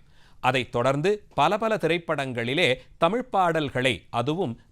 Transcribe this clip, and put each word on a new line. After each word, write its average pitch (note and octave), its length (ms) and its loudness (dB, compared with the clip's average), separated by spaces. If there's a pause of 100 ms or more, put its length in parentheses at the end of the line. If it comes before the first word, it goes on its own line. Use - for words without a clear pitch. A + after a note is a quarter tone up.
(440)
அதைத் B2+ 280 0
தொடர்ந்து C3+ 400 2 (220)
பல D#3+ 240 2
பல A3 200 0
திரைப்படங்களிலே C#3+ 920 -2 (280)
தமிழ் A3 320 0
பாடல்களை, D#3 640 0 (180)
அதுவும் C3 420 -2 (180)